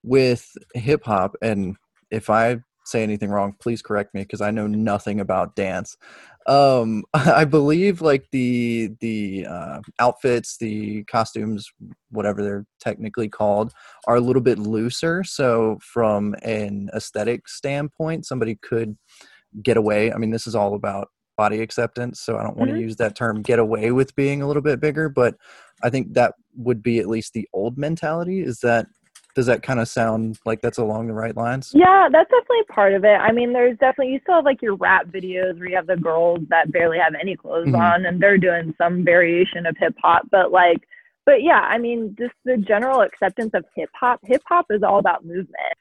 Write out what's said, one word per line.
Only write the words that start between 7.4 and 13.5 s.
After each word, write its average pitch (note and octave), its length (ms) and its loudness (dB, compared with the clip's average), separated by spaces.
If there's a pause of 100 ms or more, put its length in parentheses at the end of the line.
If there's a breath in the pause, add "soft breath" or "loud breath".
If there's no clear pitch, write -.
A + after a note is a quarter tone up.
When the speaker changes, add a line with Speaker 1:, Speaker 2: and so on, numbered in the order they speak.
Speaker 1:
believe, D#3 560 2
like, C#3+ 300 0
the, A#2+ 680 -2
the, G#2 460 -6
uh, E2 340 -12 (180)
outfits, A#2+ 580 0
the G#2+ 480 -8
costumes, A2 680 -6 (400)
whatever G#2 320 -4
they're G2+ 240 -6 (140)
technically A2 480 -6
called, G#2+ 460 -2 (320 soft breath)